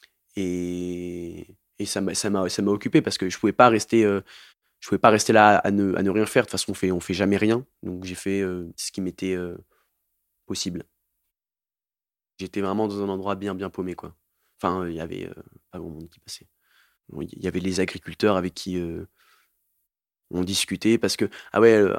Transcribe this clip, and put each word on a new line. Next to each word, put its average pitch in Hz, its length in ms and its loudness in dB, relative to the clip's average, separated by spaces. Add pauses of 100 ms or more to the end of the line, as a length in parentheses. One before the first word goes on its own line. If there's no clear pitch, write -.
(360)
Et, 87 1200 -6 (220)
et 104 80 -6
ça 101 160 -4
m'a, 92 140 -2
ça 104 160 -2
m'a, 95 180 0
ça 104 140 -2
m'a 101 80 2
occupé 101 300 2
parce - 180 -4
que 92 100 -2
je - 80 -8
pouvais 101 160 0
pas 123 160 8
rester, 113 340 4
euh, 101 180 2 (580)
je - 80 -20
pouvais 98 120 0
pas 117 100 6
rester 107 240 4
là 107 240 8
à - 120 2
ne, 101 260 2
à 90 60 -2
ne 98 80 0
rien 107 160 2
faire. 120 180 2
De - 40 -4
toute - 40 -18
façon, - 200 -4
on 95 40 -6
fait, 95 160 0
on 90 100 -2
fait - 120 -4
jamais 98 240 2
rien. 113 280 2 (180)
Donc, 92 220 -8
j'ai 92 100 -10
fait, 98 260 -2
euh, 90 360 -6
ce - 140 -10
qui - 100 -8
m'était, 92 340 -4
euh, 87 220 -8 (920)
possible. 90 380 -8 (1500)
J'étais 95 220 -6
vraiment 101 260 0
dans 101 160 -4
un 98 60 -4
endroit 95 260 -4
bien, 98 180 -6
bien 92 160 -8
paumé, 92 240 -8
quoi. 82 220 -16 (420)
Enfin, 92 260 -2
euh, 87 60 -6
il 82 60 -6
y 80 60 -6
avait, 87 260 -10
euh, 87 60 -14 (380)
pas 92 60 -12
grand 85 120 -12
monde 80 200 -14
qui - 120 -20
passait. - 260 -20 (600)
Bon, - 120 -10
il - 220 -12
y 92 40 0
avait 90 120 -2
les 90 200 -2
agriculteurs 95 580 0
avec 90 180 -4
qui, 92 240 -6
euh, 87 260 -6 (1300)
on 90 120 0
discutait 98 540 0
parce 101 200 0
que, 104 120 0 (220)
ah 101 80 2
ouais, 113 140 8
euh, 104 260 6